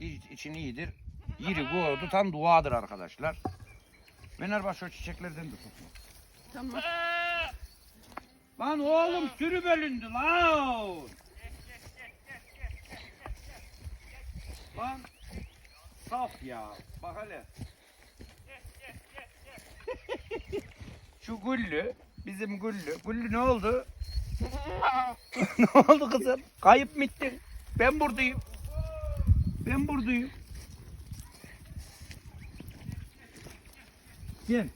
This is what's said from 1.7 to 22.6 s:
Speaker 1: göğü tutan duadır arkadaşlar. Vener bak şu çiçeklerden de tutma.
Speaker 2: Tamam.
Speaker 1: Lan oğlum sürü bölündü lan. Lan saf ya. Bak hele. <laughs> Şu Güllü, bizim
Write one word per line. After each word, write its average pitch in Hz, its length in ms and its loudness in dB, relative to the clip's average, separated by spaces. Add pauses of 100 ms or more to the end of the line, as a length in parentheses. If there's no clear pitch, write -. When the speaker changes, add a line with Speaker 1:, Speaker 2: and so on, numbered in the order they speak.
Speaker 1:
göğü 160 280 2
tutan 190 320 2
duadır 156 400 6
arkadaşlar. 107 640 -4 (1000)
Vener 196 240 -2
bak 196 120 -2
şu 180 140 -10
çiçeklerden 170 540 -10
de 160 60 -10
tutma. - 360 -18 (680)
Speaker 2:
Tamam. 262 300 -8 (1800)
Speaker 1:
Lan 294 200 0
oğlum 330 580 4
sürü 339 260 0
bölündü 302 400 2
lan. 262 920 2 (3750)
Lan 262 220 -6 (1080)
saf 247 340 -6
ya. 117 260 -10 (340)
Bak 170 220 -12
hele. 165 200 -14 (3750)
<laughs> - 0 -
Şu 220 200 -10
Güllü, 208 520 -2 (340)
bizim 202 340 -6